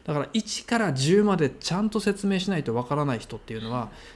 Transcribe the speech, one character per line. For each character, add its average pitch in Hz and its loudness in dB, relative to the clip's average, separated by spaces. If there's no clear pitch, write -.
だ 156 0
か 147 0
ら、 - -4
一 - -4
か 233 0
ら 196 2
十 156 4
ま 202 4
で 151 4
ち - -6
ゃ 180 2
ん 220 2
と 208 0
説 202 0
明 190 2
し 196 -2
な 175 0
い 139 -2
と 117 -2
わ 120 0
か 143 -2
ら 147 2
な 135 0
い 110 -4
人 - -12
っ - -10
て - -10
い 110 -6
う 110 -8
の 113 -6
は、 117 -4